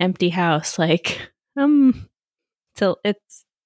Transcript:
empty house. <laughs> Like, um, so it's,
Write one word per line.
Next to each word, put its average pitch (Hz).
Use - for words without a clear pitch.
empty 180
house. 165
<laughs> -
Like, 165
um, 277
so 190
it's, -